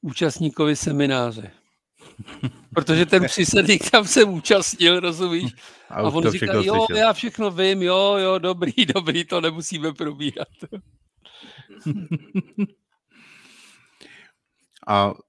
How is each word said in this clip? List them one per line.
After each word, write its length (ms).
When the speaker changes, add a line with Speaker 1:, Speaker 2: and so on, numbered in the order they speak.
Speaker 1:
Účastníkovi 720
semináře. 760
Speaker 2:
<laughs> 560
Speaker 1:
Protože 320
ten 200
přísedlík 680
tam 160
se 160
účastnil, 760
rozumíš? 560
Speaker 2:
A 120
Speaker 1:
A 80
Speaker 2:
už 0
Speaker 1:
on 140
Speaker 2:
to 80
Speaker 1:
říká, 220
Speaker 2:
všechno 100
Speaker 1:
"Jo, 240
Speaker 2:
slyšel. 100
Speaker 1:
já 160
všechno 380
vím, 300
jo, 360
jo, 220
dobrý, 460
<laughs> 100
dobrý, 300
to 160
nemusíme 520
probírat." 540
Speaker 2:
<laughs> 1200
A 260